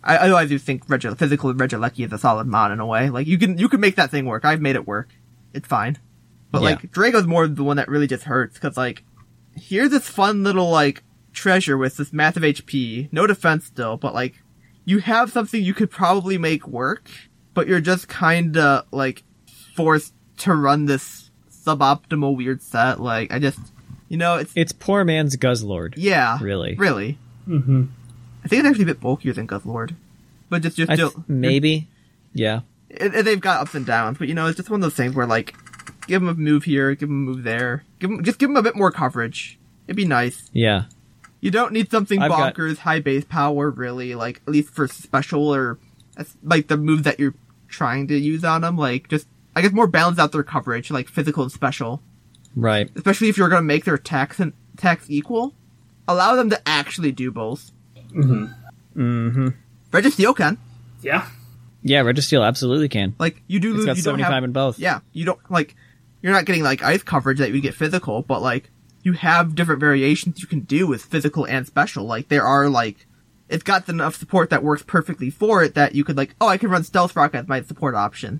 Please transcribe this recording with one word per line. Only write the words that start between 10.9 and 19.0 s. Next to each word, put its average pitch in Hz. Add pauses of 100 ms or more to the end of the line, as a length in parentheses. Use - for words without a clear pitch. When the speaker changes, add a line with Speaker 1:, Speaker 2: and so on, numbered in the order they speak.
Speaker 1:
treasure 185
with 131
this 147
massive 156
H 151
P, 123
no 170
defense 170
still, 113
but, -
like, 127 (500)
you 196
have 226
something 226
you 185
could 214
probably 185
make 160
work, 131 (460)
but -
you're 180
just 175
kinda, 160
like, 131 (500)